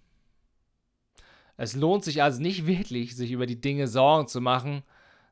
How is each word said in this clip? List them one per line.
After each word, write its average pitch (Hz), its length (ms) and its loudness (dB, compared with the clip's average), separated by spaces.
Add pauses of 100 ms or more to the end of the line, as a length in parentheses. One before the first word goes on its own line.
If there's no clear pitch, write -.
(1600)
Es 113 200 -6
lohnt 175 260 2
sich 151 220 0
also 135 180 2
nicht 175 240 -2
wirklich, 123 480 -2
sich 123 160 -6
über 123 160 -2
die 120 140 -6
Dinge 139 260 -2
Sorgen 135 400 4
zu 123 140 -6
machen, 127 420 -2 (500)